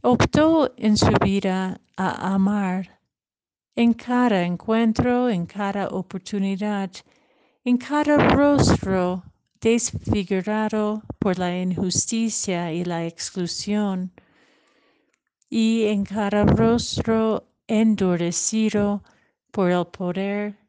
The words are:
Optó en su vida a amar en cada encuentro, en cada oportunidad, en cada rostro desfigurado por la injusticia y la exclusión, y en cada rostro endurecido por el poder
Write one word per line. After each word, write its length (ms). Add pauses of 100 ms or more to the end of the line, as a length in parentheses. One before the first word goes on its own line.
Optó 720
en 180
su 160 (140)
vida 560 (160)
a 380
amar 640 (760)
en 180
cada 500
encuentro, 840
en 200
cada 400
oportunidad, 1040 (720)
en 140
cada 380 (140)
rostro 920 (360)
desfigurado 1400 (160)
por 220
la 200
injusticia 1120
y 140
la 220
exclusión, 1040 (1400)
y 360
en 180
cada 400
rostro 1040 (180)
endurecido 1400 (460)
por 220
el 160
poder 800